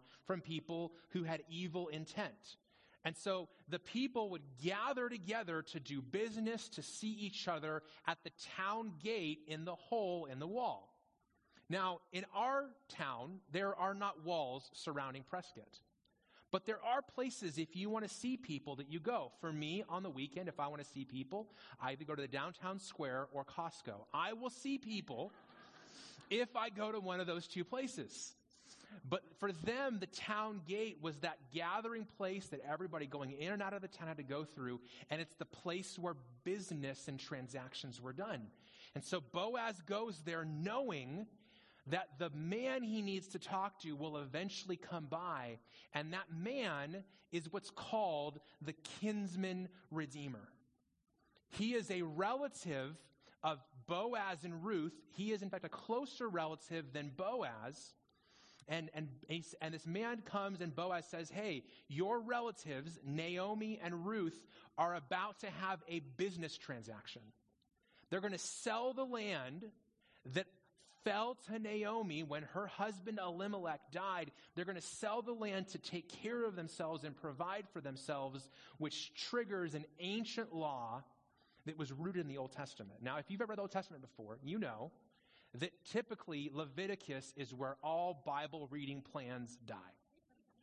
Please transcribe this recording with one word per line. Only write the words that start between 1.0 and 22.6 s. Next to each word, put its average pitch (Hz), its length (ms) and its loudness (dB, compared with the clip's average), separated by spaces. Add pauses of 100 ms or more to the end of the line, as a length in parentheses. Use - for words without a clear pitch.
who 180 120 2
had 160 260 0
evil 175 380 0
intent. 156 720 -4 (480)
And 160 100 2
so 185 320 2 (220)
the 170 100 2
people 240 520 2
would 165 100 -4 (200)
gather 240 460 4
together 196 540 0
to 156 180 -6
do 139 220 -2
business, 220 680 2
to - 140 -6
see - 280 -2
each 208 360 -2
other 156 340 2 (240)
at 165 200 4
the 160 60 -6 (260)
town 208 440 0
gate 160 460 0
in 156 160 -4
the 170 120 -2
hole 180 500 2
in 131 140 -4
the 151 80 -2
wall. 220 460 0 (760)
Now, 185 320 4 (100)
in 185 140 -2 (100)
our 269 300 6 (240)
town, 139 500 -2 (140)
there 196 200 4
are 190 200 4
not 196 320 0
walls 139 480 2
surrounding 135 500 -2
Prescott. - 560 -6 (720)
But 190 160 4
there 220 180 0
are 247 160 8
places, 220 560 -2
if 160 180 0
you 190 140 2
wanna 214 180 2
see 247 300 0
people, 143 380 -4
that 139 120 -4
you 160 120 -2
go. 160 320 2 (100)
For 165 100 0
me, 156 380 0
on 180 140 0
the 196 80 -2
weekend, 143 360 -4
if 147 120 -2
I 143 80 2
wanna 147 160 -4
see 139 200 -6
people, 135 480 -4 (300)
I 131 120 2
either 143 120 -8
go 151 80 -2
to 143 80 -2
the 139 60 -2
downtown 170 500 -2